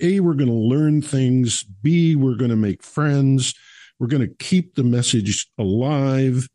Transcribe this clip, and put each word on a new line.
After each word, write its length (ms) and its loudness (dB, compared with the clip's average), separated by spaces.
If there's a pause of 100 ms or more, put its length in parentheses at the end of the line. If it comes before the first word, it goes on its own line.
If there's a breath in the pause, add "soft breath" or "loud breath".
A, 200 0
we're 140 0
gonna 180 0
learn 500 2
things. 600 0
B, 540 0
we're 200 0
gonna 200 0
make 260 -2
friends. 720 0 (460 loud breath)
We're 80 -4
gonna 180 0 (140)
keep 340 -2
the 100 -2
message 640 -2 (120)
alive. 960 -2